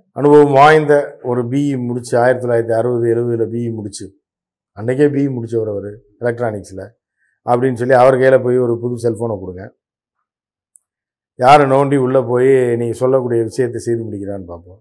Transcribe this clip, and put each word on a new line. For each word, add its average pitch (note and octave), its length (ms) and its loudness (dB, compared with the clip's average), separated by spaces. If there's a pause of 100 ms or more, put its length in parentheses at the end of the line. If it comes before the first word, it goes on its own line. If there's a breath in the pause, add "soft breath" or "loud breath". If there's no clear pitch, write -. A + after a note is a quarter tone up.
(120)
அனுபவம் D3 400 6
வாய்ந்த D3 420 6 (280)
ஒரு B2 260 -4
பி C3+ 140 -4 (140)
இ B2 100 -6
முடிச்சு, A#2+ 320 -6
ஆயிரத்தி B2 300 0
தொள்ளாயிரத்தி A#2 240 -2
அறுபது, A#2 360 -2
எழுபதுல A#2 420 -2
பி A#2 180 -6
இ A#2 60 -8
முடிச்சு, G#2 320 -12 (720)
அன்னைக்கே C3 340 0
பி C#3 160 -2
இ - 20 -4
முடிச்சவர் A2+ 400 -6
அவரு G2+ 200 -8 (300)
எலக்ட்ரானிக்ஸ்ல A2 640 -6 (640)
அப்படின்னு B2 280 0
சொல்லி B2 200 0
அவர் C3 220 6
கையில C3 280 4
போய் B2 140 0
ஒரு A#2+ 220 -2
புது B2 160 -6
செல்போனை A2+ 440 -4
கொடுங்க. F#2 240 -14 (1800)
யாரு C#3 280 6
நோண்டி C#3 280 2
உள்ள C3 260 2
போய் B2 540 2
நீங்க A#2 180 -4
சொல்லக்கூடிய B2 500 0
விஷயத்தை A2 380 -4
செய்து A#2 220 -4
முடிக்கிறான்னு G2+ 440 -10
பார்ப்போம். F2+ 340 -18